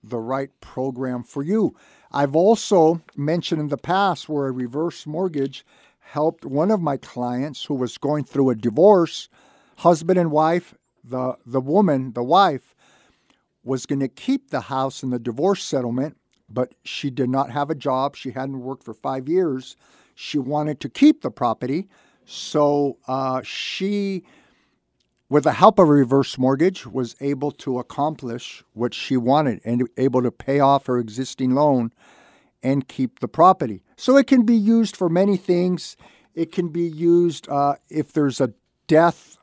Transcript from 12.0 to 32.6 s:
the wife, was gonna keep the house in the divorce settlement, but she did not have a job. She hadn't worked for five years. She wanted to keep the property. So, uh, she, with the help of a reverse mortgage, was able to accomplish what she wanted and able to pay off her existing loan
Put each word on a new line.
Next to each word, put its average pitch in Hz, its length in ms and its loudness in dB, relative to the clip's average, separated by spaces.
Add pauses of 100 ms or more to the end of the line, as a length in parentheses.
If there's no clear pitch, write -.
the 123 100 -4
wife, 160 500 2 (880)
was 127 220 -4
gonna 139 240 -2
keep - 400 -4
the 127 140 -4
house 131 400 -4
in 131 80 -4
the 123 80 -2
divorce 131 440 -2
settlement, 131 540 -4 (320)
but 123 340 -4
she - 280 -8
did 123 180 -2
not 135 220 -2
have 143 180 -4
a 160 60 -4
job. 139 420 -4
She 131 140 -12
hadn't 135 300 -10
worked 131 240 -12
for 113 100 -14
five 135 340 -8
years. 156 480 -2 (380)
She - 240 -6
wanted 147 420 -4
to 135 80 -10
keep 302 320 4
the 131 100 -6
property. 131 580 -4 (360)
So, 143 840 0
uh, 131 360 -4
she, 196 840 -6 (1040)
with 139 160 2
the 147 80 4
help 196 260 6
of 175 100 8
a 147 40 6
reverse 139 460 4
mortgage, 139 480 0
was 120 340 -6
able 143 320 -4
to 131 260 -6
accomplish 131 960 -8
what 117 220 -4
she - 220 -2
wanted 127 480 2
and 120 320 -2
able 127 260 2
to 120 80 0
pay 139 300 -2
off 139 260 4
her 127 120 0
existing 127 560 -4
loan 135 380 2 (680)